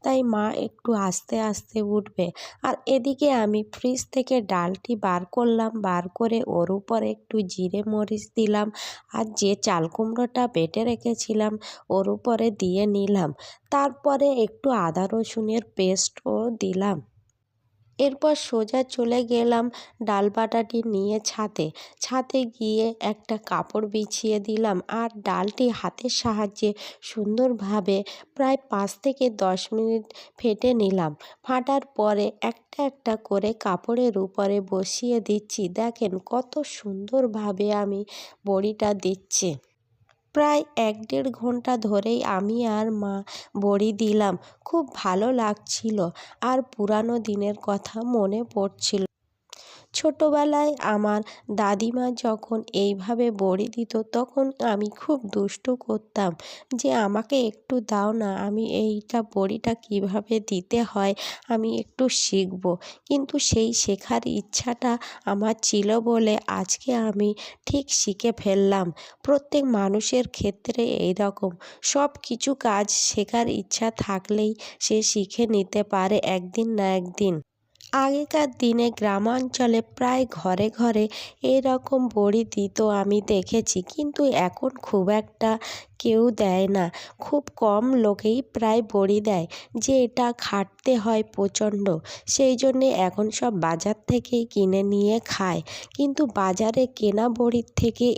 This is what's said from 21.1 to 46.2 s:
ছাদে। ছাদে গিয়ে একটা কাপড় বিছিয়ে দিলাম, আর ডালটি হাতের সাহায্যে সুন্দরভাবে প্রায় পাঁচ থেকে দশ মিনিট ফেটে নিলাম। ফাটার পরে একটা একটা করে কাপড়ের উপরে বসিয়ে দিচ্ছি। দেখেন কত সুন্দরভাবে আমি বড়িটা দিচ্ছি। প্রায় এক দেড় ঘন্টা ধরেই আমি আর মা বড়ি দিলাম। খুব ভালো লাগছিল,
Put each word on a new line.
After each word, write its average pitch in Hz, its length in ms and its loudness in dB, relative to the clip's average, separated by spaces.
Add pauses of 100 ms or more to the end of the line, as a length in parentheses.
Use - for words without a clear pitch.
ছাদে। 190 420 -4 (340)
ছাদে 254 440 -2
গিয়ে 220 420 0 (140)
একটা 214 380 -4
কাপড় 208 480 -4
বিছিয়ে 214 540 -2
দিলাম, 214 360 0 (120)
আর 226 220 -4 (100)
ডালটি 196 480 0
হাতের 233 420 -4
সাহায্যে 208 600 -2 (300)
সুন্দরভাবে 208 960 0 (360)
প্রায় 269 260 2 (100)
পাঁচ 202 220 -2 (120)
থেকে 262 280 0
দশ 190 300 0 (120)
মিনিট 220 320 0 (320)
ফেটে 233 380 0
নিলাম। 190 380 2 (300)
ফাটার 262 400 0 (120)
পরে 208 320 2 (140)
একটা - 440 -6
একটা 262 320 -2
করে 208 360 -2
কাপড়ের 226 640 0
উপরে 196 420 0
বসিয়ে 196 600 -2
দিচ্ছি। 208 480 -2
দেখেন 220 440 -2 (120)
কত 247 280 -4 (140)
সুন্দরভাবে 208 1040 -2
আমি 202 280 0 (460)
বড়িটা 208 480 0
দিচ্ছি। 190 560 -2 (840)
প্রায় 294 280 4 (140)
এক 220 200 0 (100)
দেড় 269 240 -2
ঘন্টা 240 460 -2
ধরেই 220 480 0
আমি 202 320 0 (100)
আর 214 240 0
মা 202 240 -2 (460)
বড়ি 202 320 2
দিলাম। 208 420 2 (300)
খুব 330 200 0 (100)
ভালো 196 380 0
লাগছিল, 214 640 -2 (420)